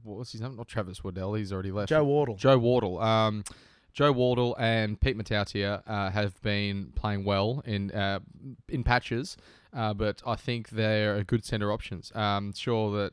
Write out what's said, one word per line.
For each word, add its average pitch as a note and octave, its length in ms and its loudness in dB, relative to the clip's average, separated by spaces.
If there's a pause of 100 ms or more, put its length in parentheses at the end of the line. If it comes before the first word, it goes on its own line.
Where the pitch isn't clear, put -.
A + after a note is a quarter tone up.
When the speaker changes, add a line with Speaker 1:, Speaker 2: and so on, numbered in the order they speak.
Speaker 1:
what G#2 160 -12
was A#2+ 140 -12
his A2 80 -12
name? B2 160 -8
Not A#2 120 -12
Travis F#2 360 -6
Waddell. F#2+ 300 -4
He's G#2 180 -4
already F#2+ 200 -4
left. G2+ 160 -2
Speaker 2:
Joe D#3 160 4
Wardle. C#3+ 320 2
Speaker 1:
Joe C3 220 8
Wardle. A#2 400 4
Um, A2 460 2 (480)
Joe C#3+ 200 4
Wardle B2 460 2
and A2 420 2
Pete C3 160 2
Matautia, G2+ 680 -2
uh, G2+ 240 -2
have G2+ 320 -2
been G2+ 520 -2
playing G2+ 300 -2
well G2+ 400 0
in, G2+ 280 -2
uh, G2 280 -2 (480)
in B2+ 160 -4
patches, B2 520 0 (380)
uh, A2 200 -2
but G#2 320 -2
I A#2 100 -2
think A#2 340 -6
they're G#2+ 460 2
a G#2 80 -2
good A2 200 2
centre G#2 280 -2
options. - 420 -10
Um, G2+ 380 0
sure G#2 600 0